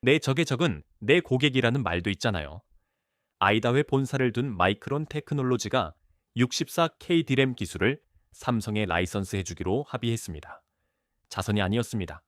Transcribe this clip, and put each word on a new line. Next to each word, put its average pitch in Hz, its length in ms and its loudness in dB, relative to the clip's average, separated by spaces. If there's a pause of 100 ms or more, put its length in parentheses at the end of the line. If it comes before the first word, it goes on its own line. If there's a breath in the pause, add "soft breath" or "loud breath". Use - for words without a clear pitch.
내 135 160 6
적의 139 260 0
적은 127 380 0 (160)
내 139 220 4
고객이라는 127 600 2
말도 87 280 -2
있잖아요. 87 500 -4 (760)
아이다호에 110 460 4
본사를 131 480 0
둔 123 240 -4
마이크론 104 500 0
테크놀로지가 127 880 -2 (420)
육십사 156 640 0
K 170 240 0
디램 131 320 2
기술을 107 480 -2 (300)
삼성에 107 520 -2
라이선스 92 520 -2
해주기로 95 520 -4
합의했습니다. - 760 -6 (680)
자선이 104 340 0
아니었습니다. 98 640 -2